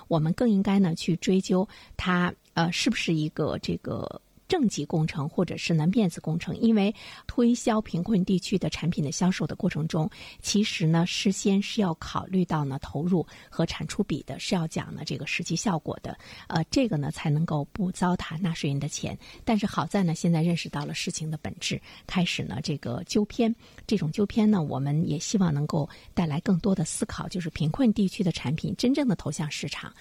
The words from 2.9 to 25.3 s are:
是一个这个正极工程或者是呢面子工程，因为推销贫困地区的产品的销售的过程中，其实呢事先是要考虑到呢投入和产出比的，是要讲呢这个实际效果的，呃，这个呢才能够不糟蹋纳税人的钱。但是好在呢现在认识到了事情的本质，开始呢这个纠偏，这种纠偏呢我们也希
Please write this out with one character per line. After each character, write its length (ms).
是 160
一 180
个 280
这 200
个 420
正 180
极 180
工 220
程 220
或 160
者 120
是 180
呢 120
面 220
子 120
工 180
程， 180
因 180
为 180
推 280
销 260
贫 220
困 220
地 140
区 200
的 120
产 180
品 160
的 80
销 180
售 160
的 80
过 140
程 180
中， 240
其 220
实 240
呢 200
事 240
先 300
是 220
要 120
考 300
虑 220
到 180
呢 160
投 240
入 200
和 160
产 200
出 160
比 200
的， 180
是 140
要 120
讲 280
呢 100
这 140
个 80
实 180
际 100
效 240
果 240
的， 160
呃， 220
这 180
个 80
呢 140
才 180
能 160
够 180
不 200
糟 240
蹋 240
纳 140
税 160
人 100
的 80
钱。 280
但 140
是 80
好 180
在 180
呢 120
现 180
在 100
认 140
识 120
到 180
了 80
事 160
情 200
的 60
本 240
质， 200
开 180
始 180
呢 200
这 160
个 280
纠 200
偏， 280
这 120
种 120
纠 140
偏 260
呢 120
我 180
们 260
也 120
希 180